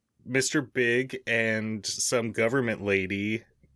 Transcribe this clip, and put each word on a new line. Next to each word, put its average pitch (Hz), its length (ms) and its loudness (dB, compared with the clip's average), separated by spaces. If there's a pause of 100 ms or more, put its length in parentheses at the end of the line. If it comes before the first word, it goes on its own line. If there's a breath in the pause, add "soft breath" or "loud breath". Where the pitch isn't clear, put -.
(240)
Mister 135 380 0
Big 123 640 0
and 110 580 0
some 117 460 0
government 117 540 0
lady 98 580 0 (340)